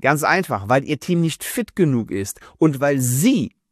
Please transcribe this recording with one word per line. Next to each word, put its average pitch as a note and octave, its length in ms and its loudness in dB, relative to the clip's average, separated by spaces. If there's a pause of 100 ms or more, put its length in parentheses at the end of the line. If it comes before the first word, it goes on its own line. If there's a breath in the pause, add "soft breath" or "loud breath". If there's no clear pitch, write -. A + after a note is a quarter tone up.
Ganz C#3 220 2
einfach, B2 460 0
weil C3+ 160 2
Ihr D3 140 -4
Team E3+ 220 0
nicht E3 220 -2
fit - 320 -6
genug C3+ 360 0
ist G2 280 -8 (180 loud breath)
und D3 220 2
weil C#3+ 200 0
Sie C3 560 0 (160)